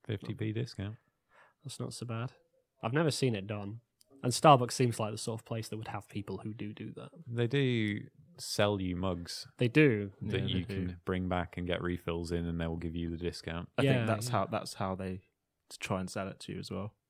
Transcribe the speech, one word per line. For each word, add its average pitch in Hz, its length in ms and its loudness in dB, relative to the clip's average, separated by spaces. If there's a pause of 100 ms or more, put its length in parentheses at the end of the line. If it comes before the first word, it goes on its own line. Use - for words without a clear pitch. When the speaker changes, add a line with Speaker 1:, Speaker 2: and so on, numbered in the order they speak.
Speaker 1:
Fifty 101 280 -4
p 107 180 -4
discount. 110 440 -6 (680)
Speaker 2:
That's - 140 -12
not 117 140 -6
so - 140 -8
bad. 120 260 -6 (500)
I've 113 100 0
never 151 180 4
seen 123 240 2
it 98 120 -4
done. 104 340 -8 (420)
And 123 100 2
Starbucks 123 400 10
seems 120 280 0
like 107 120 0
the - 60 -6
sort 110 220 -6
of - 40 -20
place 113 240 -6
that 110 80 -8
would 110 120 -8
have 104 200 -8
people 98 300 -6
who 107 160 -8
do 107 180 -8
do 113 240 -12
that. - 140 -14 (160)
Speaker 1:
They 120 220 0
do 120 520 2 (380)
sell 104 420 2
you 90 160 0
mugs 87 500 -2 (120)
Speaker 2:
They 123 100 4
do. 113 420 6 (120)
Speaker 1:
that 101 180 0
Speaker 3:
Yeah, - 60 0
Speaker 1:
you 90 180 0
Speaker 3:
they 98 100 -6
Speaker 1:
can 92 140 -2
Speaker 3:
do. 90 60 -4 (100)
Speaker 1:
bring 92 240 0
back 90 300 0
and 87 80 -4
get 87 160 0
refills 85 500 -2
in, 85 140 0
and 85 140 -2
they 82 60 0
will 82 100 -2
give 82 200 -4
you 85 140 -2
the 85 60 -4
discount. 85 600 -6
Speaker 3:
I - 60 4
Speaker 2:
Yeah, 135 100 6
Speaker 3:
think 117 140 2
that's 110 200 2
Speaker 2:
yeah. 123 60 -2
Speaker 3:
how, 98 140 2
that's - 280 -4
how 95 200 -2
they 92 260 -6 (500)
to - 80 -16
try 95 220 -2
and 92 80 -4
sell 95 200 -6
it 92 120 -12
to - 120 -10
you 95 60 -6
as 98 120 -10
well. 101 240 -6 (160)